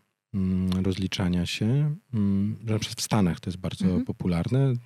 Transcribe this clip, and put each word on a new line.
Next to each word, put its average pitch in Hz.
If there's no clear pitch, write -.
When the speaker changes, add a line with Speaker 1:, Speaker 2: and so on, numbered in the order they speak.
Speaker 1:
mm, 92
rozliczania 92
się, 143
mm, 101
że 110
na 107
przykład -
w -
Stanach 92
to 92
jest 87
bardzo 92
Speaker 2:
Mhm. 240
Speaker 1:
popularne. 139